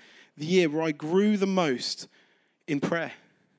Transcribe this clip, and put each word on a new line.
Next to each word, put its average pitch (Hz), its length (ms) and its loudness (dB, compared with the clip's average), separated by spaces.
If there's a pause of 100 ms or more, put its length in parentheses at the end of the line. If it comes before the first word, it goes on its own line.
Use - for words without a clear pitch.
(380)
the 147 80 -8
year 175 240 4
where 156 140 -2
I 160 80 0
grew 185 460 2
the 196 100 0
most 170 640 -2 (580)
in 143 140 -4
prayer. 165 320 -4 (460)